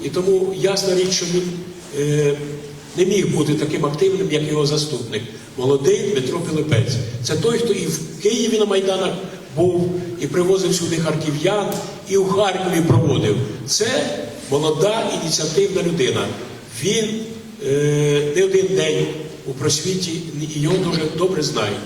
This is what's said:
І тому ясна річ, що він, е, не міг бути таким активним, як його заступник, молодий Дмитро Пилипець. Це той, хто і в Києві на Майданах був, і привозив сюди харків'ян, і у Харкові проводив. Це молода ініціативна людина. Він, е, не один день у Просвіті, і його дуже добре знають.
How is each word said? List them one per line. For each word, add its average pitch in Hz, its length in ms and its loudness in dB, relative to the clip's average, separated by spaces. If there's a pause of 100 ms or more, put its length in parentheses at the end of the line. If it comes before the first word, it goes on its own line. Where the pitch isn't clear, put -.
І 143 60 -2
тому 185 480 2
ясна 190 380 2
річ, 185 160 2
що 180 140 0
він, 175 180 0 (560)
е, 147 340 2 (640)
не - 80 6
міг 202 300 2
бути 151 180 2
таким - 320 0
активним, 165 460 0
як 151 200 0
його 151 140 2
заступник, 139 560 -2 (360)
молодий 143 540 2
Дмитро 160 280 0
Пилипець. 151 540 0 (300)
Це 156 120 -2
той, 233 220 2
хто 202 160 2
і 185 120 -2
в - 380 -4
Києві 220 360 2
на 214 60 4
Майданах 190 480 2 (420)
був, 175 360 2 (300)
і 143 60 -4
привозив 180 480 2
сюди 165 200 -2
харків'ян, 160 760 0 (360)
і 190 80 2
у 190 80 4
Харкові 185 640 2
проводив. 110 480 4 (320)
Це 214 200 0 (640)
молода 156 600 2 (100)
ініціативна 175 600 0
людина. 131 440 0 (560)
Він, 220 220 2 (640)
е, 147 540 2 (140)
не 185 80 4
один 190 320 4
день 147 300 2 (420)
у 135 40 -6
Просвіті, 170 600 -2 (440)
і 147 40 -2
його 165 180 2
дуже 170 240 0 (160)
добре 165 260 0
знають. 107 420 -2